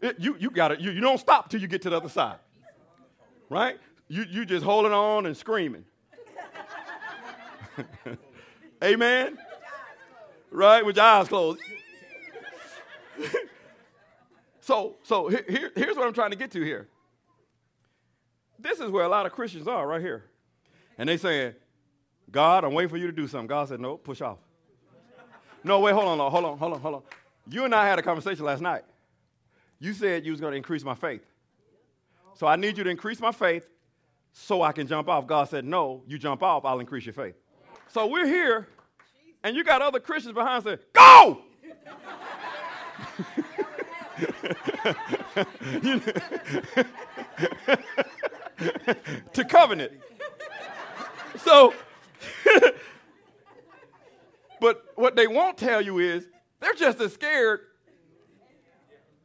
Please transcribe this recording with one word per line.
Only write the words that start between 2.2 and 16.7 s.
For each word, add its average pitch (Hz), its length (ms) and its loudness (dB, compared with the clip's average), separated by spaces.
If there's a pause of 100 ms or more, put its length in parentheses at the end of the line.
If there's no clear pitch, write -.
Right? 226 300 -2 (300)
You, 185 200 -6
you 208 160 -8
just 175 200 -4
holding 208 280 2
on 208 340 0
and 156 100 -6
screaming. 151 480 -6 (1900)
<laughs> 131 80 -10 (1000)
Amen? 240 560 2 (1120)
Right? 214 340 6
With 202 120 0
your 208 80 6
eyes 214 240 6
closed. 170 360 -2
<laughs> - 60 -18 (3000)
So, - 400 -2
so 190 260 -2
he-, 214 100 0 (100)
here, 262 260 -4
here's 320 220 -2
what 254 100 -2
I'm 226 60 -4
trying 214 180 -2
to 202 60 -10
get 254 160 -10
to 170 100 -6
here. 120 240 -8 (1700)